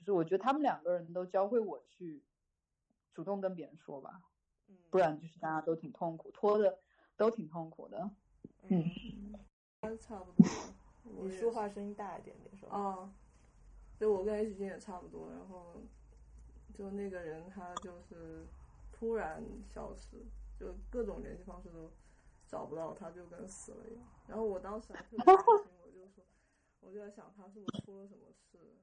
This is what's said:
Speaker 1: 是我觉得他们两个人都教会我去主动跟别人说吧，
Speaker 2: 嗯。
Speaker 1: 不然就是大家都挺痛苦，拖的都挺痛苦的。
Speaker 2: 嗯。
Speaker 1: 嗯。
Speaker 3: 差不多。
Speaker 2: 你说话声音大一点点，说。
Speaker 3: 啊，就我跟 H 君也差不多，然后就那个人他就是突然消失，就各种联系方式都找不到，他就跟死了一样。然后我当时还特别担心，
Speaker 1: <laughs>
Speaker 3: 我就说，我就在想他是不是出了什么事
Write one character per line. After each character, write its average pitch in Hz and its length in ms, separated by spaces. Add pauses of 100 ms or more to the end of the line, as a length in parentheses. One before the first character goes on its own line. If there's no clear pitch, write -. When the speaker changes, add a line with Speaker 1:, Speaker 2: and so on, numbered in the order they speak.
Speaker 1:
是 202 80
我 180 100
觉 175 160
得 190 60
他 262 80
们 302 100
两 202 220
个 175 80
人 170 200
都 180 140
教 196 220
会 240 100
我 180 300
去 156 340 (920)
主 165 120
动 196 160
跟 190 120
别 165 140
人 - 100
说 - 240
吧， 185 200 (480)
Speaker 2:
嗯。 196 80 (120)
Speaker 1:
不 - 80
然 160 220
就 165 80
是 - 140
大 160 80
家 160 120
都 160 140
挺 160 160
痛 165 260
苦， - 140
拖 208 260
的 196 220 (380)
都 214 120
挺 226 200
痛 160 200
苦 - 200
的。 190 200 (600)
Speaker 2:
嗯。 180 160 (960)
Speaker 1:
嗯。 220 180
Speaker 3:
差 208 220
不 185 100
多。 - 160 (560)
Speaker 2:
你 190 300
说 226 180
话 226 180
声 202 160
音 202 80
大 202 240
一 - 60
点 - 220
点， - 120
说。 196 120
Speaker 3:
啊， 196 440 (840)
就 214 140
我 190 100
跟 208 100
H 214 220
君 196 140
也 175 100
差 185 220
不 170 80
多， 165 240
然 175 160
后 180 340 (880)
就 196 180
那 202 200
个 185 100
人 160 300
他 180 260
就 175 240
是 165 460 (460)
突 226 220
然 160 300 (220)
消 - 280
失， - 300 (340)
就 185 160 (140)
各 240 160
种 175 180
联 - 140
系 175 60
方 185 200
式 185 60
都 165 240 (540)
找 - 180
不 147 100
到， 160 200
他 170 160
就 175 160
跟 175 200
死 - 260
了 - 180
一 - 40
样。 240 80 (240)
然 214 120
后 226 60
我 196 140
当 202 220
时 - 120
还 - 100
特 - 140
别 240 80
担 381 120
心， 381 80 (320)
Speaker 1:
<laughs> - 80
Speaker 3:
我 - 60
就 - 180
说， - 160 (560)
我 185 100
就 196 80
在 202 120
想 190 260
他 196 140
是 208 100
不 185 120
是 196 100
出 196 180
了 196 80
什 202 80
么 - 160
事 - 260 (240)